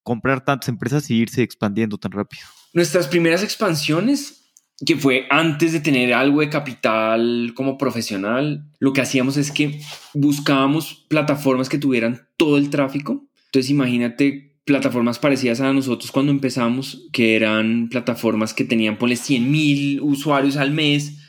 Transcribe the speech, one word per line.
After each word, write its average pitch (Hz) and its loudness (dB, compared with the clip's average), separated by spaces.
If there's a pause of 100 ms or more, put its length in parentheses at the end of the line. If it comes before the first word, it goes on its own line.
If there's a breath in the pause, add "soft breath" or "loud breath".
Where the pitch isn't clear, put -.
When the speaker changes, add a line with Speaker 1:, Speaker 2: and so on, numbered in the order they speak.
Speaker 1:
comprar 127 -2
tantas 139 -2
empresas 127 -2
y 117 2
irse 117 0
expandiendo 104 -4
tan 95 -8
rápido? 101 -8 (320)
Speaker 2:
Nuestras 170 2
primeras 170 2
expansiones, 190 -2 (320)
que 160 2
fue 131 2
antes 160 2
de 160 -2
tener 123 2
algo 143 4
de 147 0
capital 117 0
como 135 -4
profesional, 120 -2 (140)
lo 135 2
que 151 0
hacíamos 135 0
es 143 -2
que 147 -2 (360 loud breath)
buscábamos 143 0
plataformas 139 0
que 156 -2
tuvieran 123 0 (100)
todo 147 4
el 143 0
tráfico. 147 -4 (180)
Entonces, 131 0
imagínate 127 0
plataformas 123 0
parecidas 123 0
a 135 0
nosotros 123 -2
cuando 139 2
empezamos, 131 -2
que 113 2
eran 110 0
plataformas 117 -2
que 131 -2
tenían, 110 0
ponle, 120 0
cien 127 0
mil 143 0
usuarios 143 0
al 139 0
mes 147 0